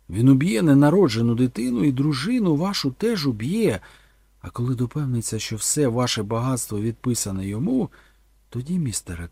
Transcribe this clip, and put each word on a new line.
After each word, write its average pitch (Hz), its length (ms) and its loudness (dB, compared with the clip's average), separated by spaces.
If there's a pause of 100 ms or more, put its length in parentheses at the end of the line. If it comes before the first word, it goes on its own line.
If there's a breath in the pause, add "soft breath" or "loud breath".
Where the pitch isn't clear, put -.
(100)
Він 113 180 4
уб'є 170 340 4
ненароджену 139 720 4
дитину 127 500 0
і 143 80 2
дружину 151 640 0
вашу 170 340 -2
теж 208 360 -2
уб'є. 131 540 0 (600 soft breath)
А - 100 -14
коли 123 240 -4
допевниться, 120 640 -4
що - 180 -6
все 139 320 0
ваше 120 340 -2
багатство 113 580 -4
відписане 107 640 -4
йому, 170 440 -2 (580 soft breath)
тоді, 139 300 -4
містере 90 540 -6